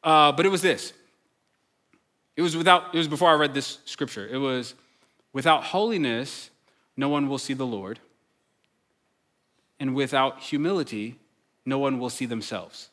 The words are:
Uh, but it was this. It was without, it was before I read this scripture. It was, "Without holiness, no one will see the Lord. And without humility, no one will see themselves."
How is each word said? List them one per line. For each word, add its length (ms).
Uh, 280
but 140
it 40
was 120
this. 320
It 60
was 140
without, 400
it 20
was 100
before 220
I 40
read 200
this 320
scripture. 420
It 100
was, 380
"Without 320
holiness, 880
no 140
one 180
will 100
see 160
the 120
Lord. 340
And 140
without 460
humility, 800
no 140
one 200
will 100
see 160
themselves." 680